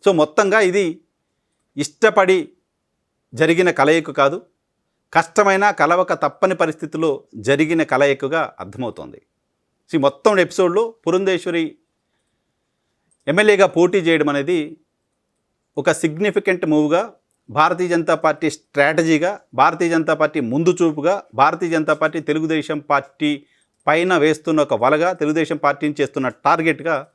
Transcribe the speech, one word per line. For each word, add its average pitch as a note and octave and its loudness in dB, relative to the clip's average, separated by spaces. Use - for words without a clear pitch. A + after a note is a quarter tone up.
So G3+ 4
మొత్తంగా G3+ 2
ఇది F#3+ 0
ఇష్టపడి F#3+ 2
జరిగిన E3 2
కలయిక D#3 2
కాదు, C#3+ 2
కష్టమైన G3 2
కలవక F3 2
తప్పని F#3 -2
పరిస్థితుల్లో D#3 -4
జరిగిన D#3 2
కలయికగా C#3 0
అర్థమవుతోంది. G2 -12
So - -8
ఈ C#3+ 0
మొత్తం G3 2
ఎపిసోడ్లో F#3 0
పురంధేశ్వరి F3 -2
ఎమ్మెల్యేగా G3+ 4
పోటీ F3 2
చేయడం D3+ 2
అనేది C#3+ -2
ఒక D#3+ 2
సిగ్నిఫికెంట్ F3+ -2
మూవ్గా, D3+ 2
భారతీయ E3 0
జనతా E3+ 0
పార్టీ D#3 0
స్ట్రాటజీగా, D#3+ 0
భారతీయ E3 0
జనతా D#3+ 0
పార్టీ D3+ -2
ముందు E3+ 0
చూపుగా, D#3+ 0
భారతీయ E3 0
జనతా D#3 0
పార్టీ D#3 -4
తెలుగుదేశం D#3 -4
పార్టీ C#3+ -2
పైన F3 2
వేస్తున్న D#3 0
ఒక B2+ -2
వలగా, D#3 2
తెలుగుదేశం D3+ -2
పార్టీని D3 -2
చేస్తున్న C3+ -4
టార్గెట్గా D#3+ 0